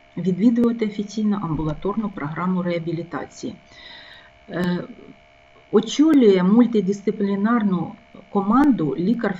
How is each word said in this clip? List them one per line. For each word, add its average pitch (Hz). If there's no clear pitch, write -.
відвідувати 220
офіційно 208
амбулаторну 165
програму 175
реабілітації. 170
Е, 180
Очолює 240
мультидисциплінарну 202
команду 202
лікар 196